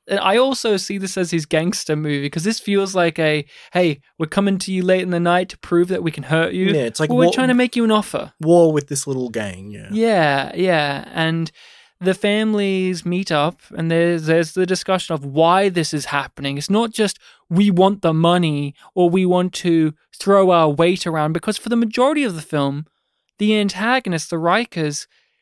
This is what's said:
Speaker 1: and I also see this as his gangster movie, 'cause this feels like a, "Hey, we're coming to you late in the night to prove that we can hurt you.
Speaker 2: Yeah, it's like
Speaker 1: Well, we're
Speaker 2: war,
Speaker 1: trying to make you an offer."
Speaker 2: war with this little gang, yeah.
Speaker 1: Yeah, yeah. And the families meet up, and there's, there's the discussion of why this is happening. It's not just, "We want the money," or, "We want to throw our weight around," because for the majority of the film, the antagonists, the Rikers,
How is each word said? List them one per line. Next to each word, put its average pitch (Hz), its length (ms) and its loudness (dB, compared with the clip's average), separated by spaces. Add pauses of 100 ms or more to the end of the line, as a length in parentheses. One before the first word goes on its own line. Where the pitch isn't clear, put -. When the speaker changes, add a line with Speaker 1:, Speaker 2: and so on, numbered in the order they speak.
Speaker 1:
and 196 100 -2
I 196 180 2
also 247 400 0
see 196 220 -6
this 190 180 -8
as 185 140 -2
his 160 160 -2
gangster 160 480 -2
movie, 147 340 -4
'cause 156 140 -6
this 220 160 -2
feels 196 360 -2
like 170 260 0
a, 151 240 0 (280)
"Hey, 175 280 0 (180)
we're 160 80 -4
coming 196 320 0
to 190 140 -6
you 185 100 0
late 185 200 2
in 180 80 -4
the 170 100 0
night 175 300 2
to - 80 -18
prove 175 300 0
that 185 140 -4
we 170 80 -2
can 147 140 -10
hurt 160 300 0
you. 185 120 0
Speaker 2:
Yeah, 160 160 2
it's 113 160 -4
like 156 120 0
Speaker 1:
Well, 247 80 0
we're 254 80 6
Speaker 2:
war, - 60 4
Speaker 1:
trying 254 160 0
to 254 60 2
make 247 220 0
you 233 80 2
an 220 80 2
offer." - 480 -2
Speaker 2:
war 165 320 6
with 143 160 -2
this 139 180 -6
little 131 240 -4
gang, 101 400 -8
yeah. 104 220 -18
Speaker 1:
Yeah, 170 640 2
yeah. 156 580 0
And 165 380 -2 (480)
the 185 140 0
families 196 920 -2
meet 180 240 -4
up, 156 300 -2 (160)
and 165 140 -4
there's, 170 360 0
there's 160 260 2
the 185 140 -2
discussion 185 480 -4
of 143 100 -6
why 165 440 2
this 170 260 -2
is 143 120 -4
happening. 139 520 -4
It's 147 120 -8
not 220 200 0
just, 208 280 -2 (300)
"We 202 220 4
want 190 320 4
the 165 100 2
money," 160 600 2 (200)
or, 180 140 4
"We 185 160 2
want 180 300 0
to 160 400 0 (220)
throw 196 340 4
our 165 180 6
weight 170 380 0
around," 160 260 -2
because 175 260 -4
for - 100 -12
the 240 80 0
majority 247 480 0
of 202 100 -4
the 156 80 -10
film, 143 440 -4 (520)
the 214 200 2
antagonists, 208 720 -2
the 170 60 -4
Rikers, 165 720 -2 (360)